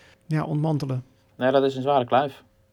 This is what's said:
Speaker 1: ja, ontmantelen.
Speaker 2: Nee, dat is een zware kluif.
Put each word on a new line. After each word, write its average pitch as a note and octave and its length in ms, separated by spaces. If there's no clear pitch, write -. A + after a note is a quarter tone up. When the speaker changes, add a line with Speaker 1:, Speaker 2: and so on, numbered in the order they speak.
Speaker 1:
ja, D#3 160
ontmantelen. D3 600
Speaker 2:
Nee, B2+ 160
dat C3+ 120
is C3+ 120
een C3 60
zware C3+ 240
kluif. C3 380